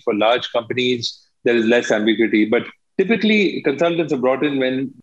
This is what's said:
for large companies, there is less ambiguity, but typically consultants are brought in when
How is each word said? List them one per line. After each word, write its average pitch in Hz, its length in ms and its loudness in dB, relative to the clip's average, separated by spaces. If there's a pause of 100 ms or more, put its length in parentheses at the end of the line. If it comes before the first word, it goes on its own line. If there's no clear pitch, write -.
for 117 100 -2
large 110 380 0
companies, 120 720 -4 (160)
there 120 140 2
is 113 100 2
less 120 240 2
ambiguity, 107 540 2
but 113 180 0 (340)
typically 214 640 0
consultants 165 500 -2
are 139 60 -2
brought 127 260 0
in 143 140 -2
when 131 440 -4